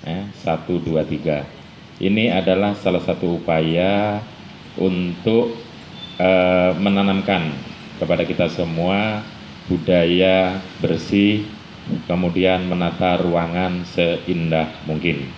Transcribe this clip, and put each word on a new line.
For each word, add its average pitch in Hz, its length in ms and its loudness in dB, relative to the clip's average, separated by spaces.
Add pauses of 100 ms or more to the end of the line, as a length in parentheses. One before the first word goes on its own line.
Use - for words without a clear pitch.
ya, 85 160 -6 (200)
satu, 85 400 -2
dua, 80 240 0
tiga. 76 400 -2 (560)
Ini 104 320 2
adalah 95 420 2
salah 90 300 0
satu 85 340 0
upaya 90 800 2 (640)
untuk, 92 720 2 (640)
eh, 92 640 4
menanamkan 98 720 2 (480)
kepada 85 240 0
kita 85 240 0
semua 92 720 -2 (480)
budaya 92 920 4 (220)
bersih, 104 640 2 (640)
kemudian 90 580 2
menata 87 540 0
ruangan 87 680 0
seindah 82 880 0 (160)
mungkin. 73 500 -2